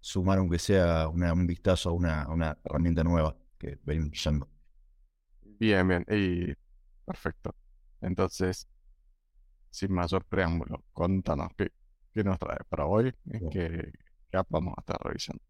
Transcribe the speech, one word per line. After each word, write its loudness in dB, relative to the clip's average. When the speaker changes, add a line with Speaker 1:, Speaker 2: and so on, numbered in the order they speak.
Speaker 1:
sumar 0
aunque 2
sea 4
una, 0
un 4
vistazo 0
a 0
una, 0
a -6
una -2
herramienta 2
nueva 2
que -8
venimos -2
usando. -2
Speaker 2:
Bien, 4
bien, 2
y 0
perfecto. -8
Entonces, -2
sin -4
mayor 0
preámbulo, -2
contanos, 0
¿qué, -2
qué 0
nos 0
trae -6
para -2
hoy? 2
Speaker 1:
Bueno. -8
Speaker 2:
¿Qué, -4
qué -2
app 0
vamos -2
a -16
estar -8
revisando? -8